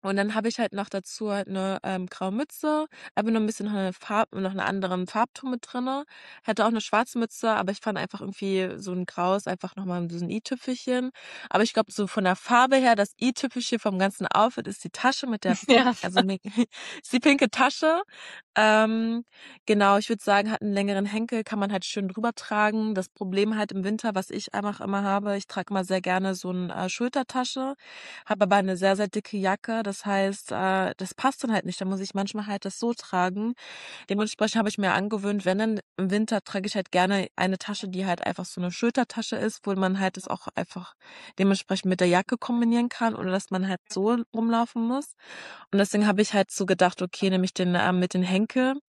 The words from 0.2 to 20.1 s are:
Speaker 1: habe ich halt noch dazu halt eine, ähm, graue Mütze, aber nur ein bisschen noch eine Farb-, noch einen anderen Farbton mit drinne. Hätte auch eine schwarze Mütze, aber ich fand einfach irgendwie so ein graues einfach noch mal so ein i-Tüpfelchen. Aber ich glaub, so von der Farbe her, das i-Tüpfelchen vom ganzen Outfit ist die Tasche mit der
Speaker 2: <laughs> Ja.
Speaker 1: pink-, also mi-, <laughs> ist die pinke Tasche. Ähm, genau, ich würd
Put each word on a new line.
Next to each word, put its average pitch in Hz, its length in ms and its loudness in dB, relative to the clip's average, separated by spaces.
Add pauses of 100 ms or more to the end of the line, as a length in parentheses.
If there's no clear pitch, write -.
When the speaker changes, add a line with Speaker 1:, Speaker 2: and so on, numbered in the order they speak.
Speaker 1:
habe 220 140 0
ich 233 120 -4
halt 220 120 0
noch 202 160 -6
dazu 202 440 -6
halt 202 160 -4
eine, 190 340 -2
ähm, 185 240 -4
graue 190 260 -4
Mütze, 302 540 -2 (300)
aber 214 160 0
nur 226 80 4
ein 214 60 2
bisschen 208 200 -4
noch 208 80 -4
eine 190 180 -2
Farb-, - 420 -2
noch 190 160 -2
einen 190 100 -6
anderen 185 480 -2
Farbton 240 420 -2
mit 247 160 -6
drinne. 262 380 -4 (400)
Hätte 214 200 2
auch 220 40 4
eine 226 120 0
schwarze 233 380 0
Mütze, 226 340 -2
aber 196 200 0
ich - 80 -8
fand 214 180 -4
einfach - 220 -6
irgendwie 190 580 -2
so 196 140 -8
ein 180 140 -2
graues 185 420 0
einfach 185 280 -6
noch 196 100 -8
mal 175 240 -4
so 170 140 -4
ein 170 60 -4
i-Tüpfelchen. 247 800 -4 (400)
Aber 202 140 4
ich - 100 0
glaub, 220 180 0
so 208 140 -2
von 196 180 -2
der 185 120 4
Farbe 254 400 4
her, 247 200 6
das 202 240 0
i-Tüpfelchen 247 600 -2
vom 190 180 0
ganzen 196 300 0
Outfit - 400 2
ist - 160 -12
die 175 60 -10
Tasche - 360 0
mit 220 180 -4
der 202 120 4
Speaker 2:
<laughs> - 120 -10
Ja. 247 240 8
Speaker 1:
pink-, - 120 -6
also 185 180 2
mi-, 190 220 0
<laughs> 208 240 0 (340)
ist - 100 -6
die 247 80 4
pinke 277 300 6
Tasche. 320 520 2 (540)
Ähm, 220 680 4 (420)
genau, 202 320 6
ich - 100 -2
würd 220 140 -2